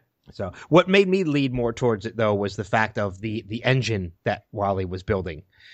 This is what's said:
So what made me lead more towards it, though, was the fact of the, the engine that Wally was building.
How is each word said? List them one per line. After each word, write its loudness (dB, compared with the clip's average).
So -8
what 6
made 6
me 2
lead 0
more 0
towards 0
it, -10
though, 2
was -2
the -4
fact 0
of -4
the, -6
the -10
engine 0
that -2
Wally -2
was -8
building. -4